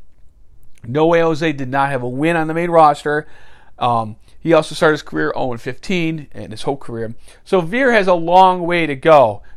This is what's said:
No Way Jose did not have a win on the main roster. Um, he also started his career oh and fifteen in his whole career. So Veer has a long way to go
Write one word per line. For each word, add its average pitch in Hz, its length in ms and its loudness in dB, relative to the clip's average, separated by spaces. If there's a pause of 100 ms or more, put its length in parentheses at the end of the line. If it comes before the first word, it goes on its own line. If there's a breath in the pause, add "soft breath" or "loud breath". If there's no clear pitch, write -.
(840)
No 139 220 0
Way 170 140 4
Jose 165 320 0
did 135 160 -6
not 139 220 0
have 135 120 -4
a 123 60 -6
win 151 280 0
on 156 120 -2
the 156 60 -4
main 175 160 -2
roster. 151 560 2 (520 soft breath)
Um, 113 380 -2 (220)
he 160 140 -2
also 160 220 2
started 156 200 2
his 147 80 -6
career 156 320 -4
oh 123 180 -4
and 117 80 -10
fifteen 160 760 -6
in 107 160 -12
his 107 120 -10
whole 143 140 -4
career. 113 380 -8 (300 soft breath)
So 190 160 0
Veer 240 320 0
has 202 160 2
a 180 60 6
long 180 480 4
way 170 220 -2
to 143 120 -4
go 131 460 4 (140)